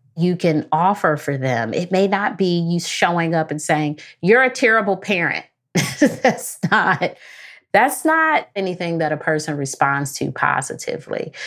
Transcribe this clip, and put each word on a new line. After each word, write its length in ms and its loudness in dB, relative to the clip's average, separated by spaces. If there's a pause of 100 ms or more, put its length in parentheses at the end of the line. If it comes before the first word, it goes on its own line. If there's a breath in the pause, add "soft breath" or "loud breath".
(180)
you 180 2
can 360 0
offer 440 2
for 220 -4
them. 380 -2
It 160 -4
may 160 4
not 320 -2
be 200 2
you 200 0
showing 560 0
up 160 0
and 100 -6
saying, 380 0 (220 loud breath)
"You're 220 6
a 60 2
terrible 480 2
parent." 480 -2 (300)
<laughs> 240 -2
That's 580 2 (140)
not, 460 0 (540 loud breath)
that's 320 2
not 520 2
anything 420 -4
that 140 0
a 60 -2
person 400 -2
responds 560 0
to 180 -6
positively. 1040 -4 (140)